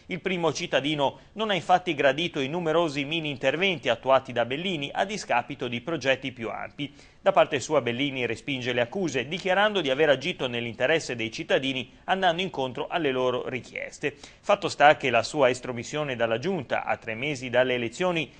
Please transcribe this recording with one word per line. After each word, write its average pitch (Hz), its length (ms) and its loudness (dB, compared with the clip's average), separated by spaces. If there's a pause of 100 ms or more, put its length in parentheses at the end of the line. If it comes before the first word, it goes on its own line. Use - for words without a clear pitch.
Il 180 160 -8
primo 170 320 0
cittadino 143 680 0 (140)
non 214 160 -2
ha 202 40 0
infatti 180 400 2
gradito 143 460 2
i 135 80 0
numerosi 156 560 0
mini 151 260 -4
interventi 143 600 0
attuati 131 420 2
da 117 140 0
Bellini 143 480 -4
a - 100 0
discapito 147 640 -4
di 120 140 -4
progetti 135 500 -2
più 110 180 -8
ampi. 101 440 -8 (260)
Da 196 140 4
parte 156 260 4
sua 147 220 0
Bellini 123 440 -2
respinge 123 460 -4
le 123 80 0
accuse, 131 480 0
dichiarando 190 540 0
di 139 80 0
aver 147 180 4
agito 143 400 2
nell'interesse 120 720 -2
dei 113 120 -4
cittadini 135 640 -2 (140)
andando 180 360 2
incontro 135 460 -4
alle 156 240 0
loro 127 380 0
richieste. 123 680 -6 (240)
Fatto 202 300 2
sta 147 260 6
che 139 140 -2
la 117 140 4
sua 139 260 2
estromissione 127 680 -4
dalla 113 240 0
giunta 135 460 -4
a 110 100 -2
tre 113 200 -8
mesi 131 340 -6
dalle 127 240 4
elezioni 143 680 -2